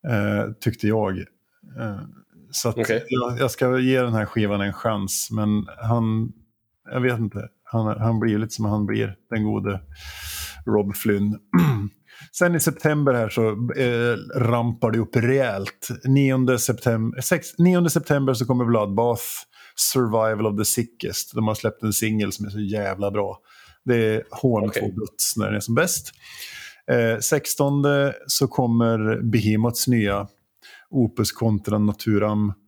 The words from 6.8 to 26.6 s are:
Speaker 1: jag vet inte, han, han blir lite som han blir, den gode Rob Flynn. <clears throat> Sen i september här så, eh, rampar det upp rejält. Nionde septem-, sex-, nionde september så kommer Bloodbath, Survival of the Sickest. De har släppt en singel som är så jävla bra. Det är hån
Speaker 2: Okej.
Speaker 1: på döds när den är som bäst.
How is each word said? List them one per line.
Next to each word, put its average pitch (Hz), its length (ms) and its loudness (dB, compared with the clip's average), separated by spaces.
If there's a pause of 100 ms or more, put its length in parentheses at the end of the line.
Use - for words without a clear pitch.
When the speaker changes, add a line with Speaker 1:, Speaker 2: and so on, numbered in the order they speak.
Speaker 1:
jag 127 100 -2
vet 123 180 0
inte, 101 300 -6 (140)
han, 107 380 -2
han 113 180 2
blir 110 180 2
lite 113 160 -4
som 107 120 -4
han 104 200 0
blir, 107 300 -2 (140)
den 110 140 -2
gode 101 380 -2 (880)
Rob 104 280 2
Flynn. 104 440 0 (460)
<clears throat> - 460 -16
Sen 175 240 2
i 156 40 2
september 147 540 2
här 113 160 2
så, 110 200 2 (320)
eh, 120 600 0
rampar 117 500 2
det 117 80 0
upp 110 160 -2
rejält. 120 720 0 (160)
Nionde 131 560 4
septem-, 113 640 0
sex-, - 360 -2
nionde 175 320 4
september 139 440 2
så 117 120 0
kommer 123 200 2
Bloodbath, 113 580 2 (520)
Survival 110 720 2
of 101 100 0
the 107 80 0
Sickest. - 680 -4
De 110 120 0
har 107 80 0
släppt - 280 -4
en 107 100 0
singel 107 380 0
som 104 140 -8
är 101 40 -10
så 104 100 -8
jävla 101 520 -4
bra. 98 280 -4 (460)
Det 123 100 2
är 110 360 2
hån 113 360 2
Speaker 2:
Okej. - 140 -2
Speaker 1:
på 101 180 -4
döds - 380 -6
när 104 80 0
den 104 100 -2
är 104 40 -2
som 113 160 -2
bäst. - 360 0 (800)